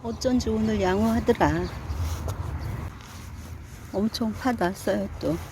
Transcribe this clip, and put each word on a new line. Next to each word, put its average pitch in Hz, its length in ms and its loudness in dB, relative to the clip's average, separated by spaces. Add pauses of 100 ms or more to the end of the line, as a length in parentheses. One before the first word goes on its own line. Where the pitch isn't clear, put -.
어쩐지 240 480 2
오늘 220 320 2
양호하더라. 190 840 4 (2250)
엄청 220 400 0
파놨어요, 196 760 0 (120)
또. 302 140 0 (180)